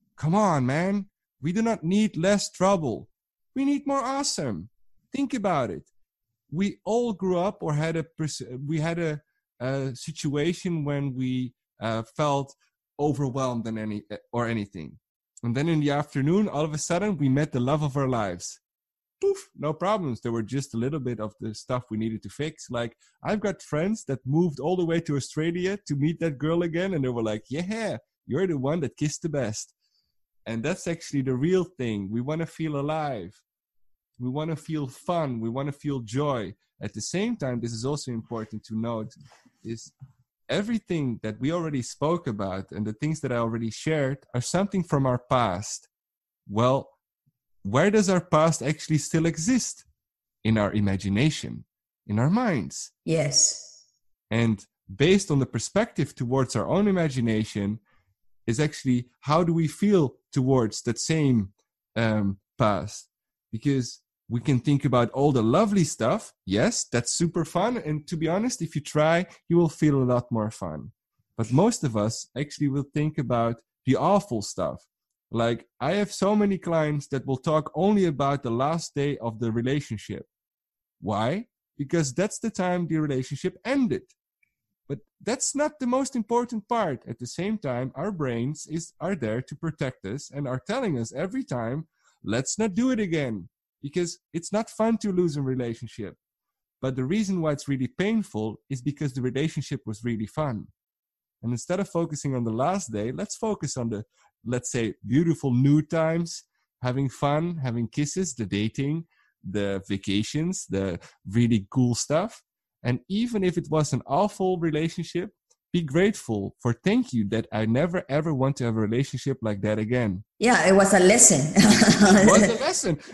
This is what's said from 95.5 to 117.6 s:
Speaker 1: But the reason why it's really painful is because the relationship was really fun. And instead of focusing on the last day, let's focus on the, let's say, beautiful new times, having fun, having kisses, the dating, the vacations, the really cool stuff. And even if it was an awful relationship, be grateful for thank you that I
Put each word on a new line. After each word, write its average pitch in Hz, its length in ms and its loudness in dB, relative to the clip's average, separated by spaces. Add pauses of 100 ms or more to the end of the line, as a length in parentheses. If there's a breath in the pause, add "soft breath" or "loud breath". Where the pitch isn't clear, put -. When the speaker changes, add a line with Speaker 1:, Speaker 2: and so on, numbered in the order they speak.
Speaker 1:
But 131 160 -2
the 131 80 -2
reason 190 380 0
why 151 100 2
it's 143 160 -4
really 131 200 0
painful 180 800 -2
is 131 100 -6
because 143 320 -4
the 127 80 -6
relationship 135 640 -2
was 107 200 -8
really 110 220 -2
fun. 127 420 -4 (720)
And 117 100 -2
instead 175 280 -4
of 196 100 -6
focusing 151 440 -4
on 120 100 -2
the 113 200 -2
last 185 260 -2
day, 110 220 -4
let's 175 240 -8
focus 202 400 -4
on 117 140 -4
the, 104 140 -6 (400)
let's 123 280 -4
say, 113 220 -2 (120)
beautiful 143 460 2
new 139 300 6
times, 165 600 -2 (380)
having 127 280 0
fun, 156 480 0
having 120 300 -2
kisses, 156 460 -4
the 110 120 -4
dating, 135 600 -2 (420)
the 98 380 -2
vacations, 110 800 -2
the 95 320 -2 (280 soft breath)
really 113 440 2
cool 123 240 2
stuff. - 480 -2 (420)
And 123 240 0
even 214 340 -2
if 180 160 0
it - 120 -4
was 151 220 2
an 127 140 0
awful 185 520 0
relationship, 165 720 -2 (420)
be 175 100 2
grateful 139 760 0
for 120 120 2
thank 226 400 0
you 107 160 2
that 113 240 0
I 107 140 0